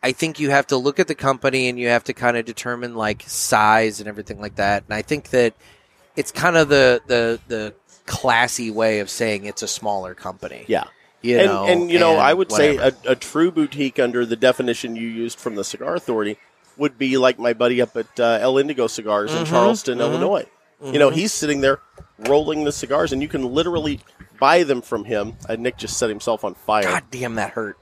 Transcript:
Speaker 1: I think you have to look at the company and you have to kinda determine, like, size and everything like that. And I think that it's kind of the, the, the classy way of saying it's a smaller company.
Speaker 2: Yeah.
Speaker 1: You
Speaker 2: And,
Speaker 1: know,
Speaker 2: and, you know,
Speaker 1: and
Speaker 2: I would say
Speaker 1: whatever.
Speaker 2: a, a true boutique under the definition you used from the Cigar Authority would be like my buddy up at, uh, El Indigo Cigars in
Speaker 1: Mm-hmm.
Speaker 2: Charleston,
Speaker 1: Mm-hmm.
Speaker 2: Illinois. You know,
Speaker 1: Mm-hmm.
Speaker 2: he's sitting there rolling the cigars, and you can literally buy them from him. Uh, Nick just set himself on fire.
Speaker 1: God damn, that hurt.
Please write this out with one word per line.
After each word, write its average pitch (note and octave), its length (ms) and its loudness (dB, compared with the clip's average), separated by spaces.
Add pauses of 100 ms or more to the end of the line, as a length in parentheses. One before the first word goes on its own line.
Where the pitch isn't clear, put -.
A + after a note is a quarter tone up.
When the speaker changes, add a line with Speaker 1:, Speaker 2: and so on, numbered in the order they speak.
Speaker 1:
I C3 80 0
think D#3+ 280 -4
you C#3+ 120 0
have C#3 160 4
to C#3 100 0
look C3+ 220 -2
at F3+ 80 2
the D#3 80 -2
company C3 520 0
and B2 120 -4
you B2 80 -2
have A#2+ 160 2
to B2 100 -6
kinda A#2+ 300 0
determine, A#2+ 520 -8
like, G#2+ 300 -4
size G#2+ 760 2
and G#2 80 -14
everything G#2 320 -12
like G#2 180 -12
that. G2+ 300 0
And - 60 -8
I G#2+ 80 -6
think D3 300 -6
that A#2+ 240 2 (600)
it's - 160 -4
kind E3 260 2
of D3+ 120 4
the, C3 380 6
the, A#2 400 0
the G#2+ 260 -6 (320)
classy A#2+ 640 0
way A2 300 2
of G2 100 -6
saying G#2 360 -4
it's G#2 180 -10
a G#2 40 -8
smaller F#2+ 460 -6
company. F#2 540 -14
Speaker 2:
Yeah. G2 160 0 (400)
Speaker 1:
You A#2+ 160 4
Speaker 2:
And, G3 80 6
Speaker 1:
know, G3 180 0
Speaker 2:
and, F3 260 2
you E3+ 60 4
know, E3+ 140 6
Speaker 1:
and D#3+ 100 4
Speaker 2:
I D3 140 4
would F#3 160 -2
say D3+ 260 4
Speaker 1:
whatever. C3 200 2 (100)
Speaker 2:
a, B2+ 60 2
a - 20 2
true D#3+ 360 0
boutique C#3+ 460 -2
under B2 300 0
the A2+ 80 -2
definition B2 600 0
you A2+ 120 -8
used A#2 320 -8
from A2+ 160 -8
the G2+ 80 -6
Cigar C#3+ 320 -6
Authority G#2+ 420 -4 (400)
would C#3 220 -2
be C3+ 180 0
like B2+ 220 2
my A#2+ 140 0
buddy A#2+ 280 2
up A#2+ 160 -2
at, A2+ 220 -8
uh, A#2 220 2
El C3 180 2
Indigo C#3 260 0
Cigars G#2+ 460 -2
in D#3 60 -2
Speaker 1:
Mm-hmm. E3 120 -4
Speaker 2:
Charleston, D#3 480 2
Speaker 1:
Mm-hmm. A#2+ 160 0
Speaker 2:
Illinois. D#3 320 0 (380)
You C#3 160 -2
know, C#3+ 100 8
Speaker 1:
Mm-hmm. D#3+ 80 -2
Speaker 2:
he's G3+ 160 -2
sitting D3 280 -2
there C3+ 180 2 (400)
rolling D3+ 440 0
the D3 80 0
cigars, D3 400 -2
and C3+ 120 -4
you D3+ 40 -6
can D3 140 -4 (140)
literally D#3 460 -2 (380)
buy D#3 240 6
them C3+ 200 0
from G#2+ 220 -6
him. G#2+ 300 -4 (140)
Uh, A2+ 60 -4
Nick A#2+ 220 -4
just - 200 -8
set A#2 120 0
himself G#2+ 340 -4
on F#2+ 100 -6
fire. G#2+ 300 0
Speaker 1:
God F2 260 -2
damn, B2 260 -8
that G#2 160 -4
hurt. G#2+ 300 -8